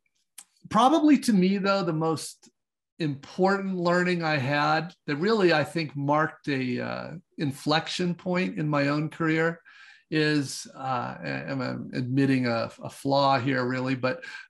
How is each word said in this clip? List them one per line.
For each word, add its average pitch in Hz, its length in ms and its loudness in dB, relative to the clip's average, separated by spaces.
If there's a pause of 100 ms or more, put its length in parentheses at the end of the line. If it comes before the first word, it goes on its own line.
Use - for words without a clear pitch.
(720)
probably 285 480 6
to - 140 0
me, 190 260 4
though, 196 240 0
the 170 100 -2
most 160 560 -2 (500)
important 185 800 0
learning 175 460 2
I 156 140 0
had 147 580 0 (120)
that 147 100 -2
really, 190 360 4
I 151 120 4
think, 147 320 -6
marked 147 520 0
a, 127 320 -2
uh, 123 300 -8 (280)
inflection 160 760 -2
point 185 440 -4
in 156 100 -2
my 143 200 0
own 151 220 -2
career 160 500 -2 (500)
is, 151 560 0 (100)
uh, 131 460 -6
and 139 400 -6
I'm 127 320 -8
admitting 131 520 2
a, 117 240 -2 (120)
a 139 80 -10
flaw 139 480 2
here, 127 260 0
really, 127 320 -2
but 127 260 -4 (280)